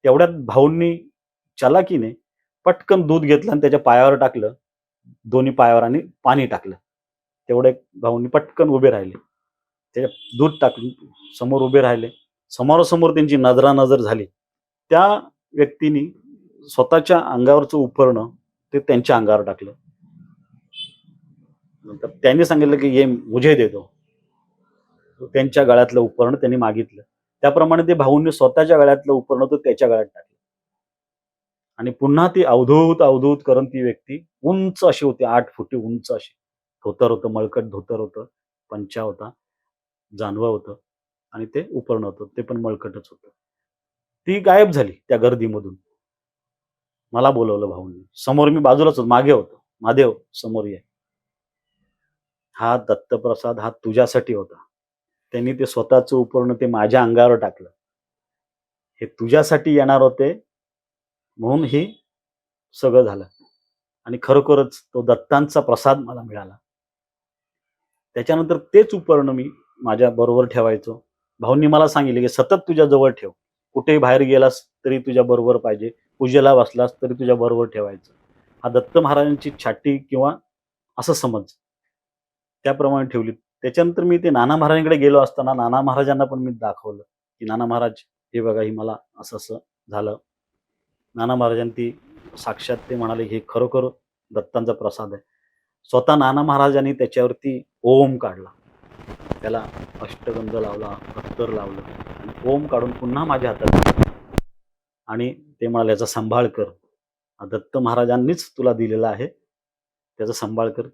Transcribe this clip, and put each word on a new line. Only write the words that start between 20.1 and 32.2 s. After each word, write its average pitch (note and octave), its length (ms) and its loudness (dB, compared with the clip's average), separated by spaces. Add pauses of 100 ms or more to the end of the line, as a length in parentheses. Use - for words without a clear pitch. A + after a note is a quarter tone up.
नंतर G#2 220 -14
त्यांनी C#3 380 2
सांगितलं D3 320 2
की, C#3 120 -2
"ये C3+ 180 4
मुझे B2 480 0
दे A#2 140 2
दो." G2+ 220 -12 (1300)
त्यांच्या C3+ 420 0
गळ्यातलं B2 360 6
उपरणं A#2+ 360 0
त्यांनी B2+ 200 -2
मागितलं. A2 460 -6 (380)
त्याप्रमाणे D#3+ 420 2
ते E3 120 0
भाऊंनी D3 380 2
स्वतःच्या D#3 460 4
गळ्यातलं C#3+ 340 4
उपरणं C3 340 0
तो D3 100 -2
त्याच्या C3 320 0
गळ्यात A2 160 0
टाकलं - 260 -18 (1500)
आणि A#2 140 -6
पुन्हा C#3+ 380 2